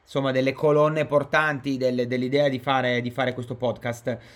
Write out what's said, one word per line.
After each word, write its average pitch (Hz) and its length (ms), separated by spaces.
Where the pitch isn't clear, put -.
insomma, 135 300
delle 131 220
colonne 151 520
portanti 143 720
del, 123 300
dell'idea 131 420
di 131 100
fare, 123 420
di 120 100
fare 127 220
questo 123 220
podcast. 120 640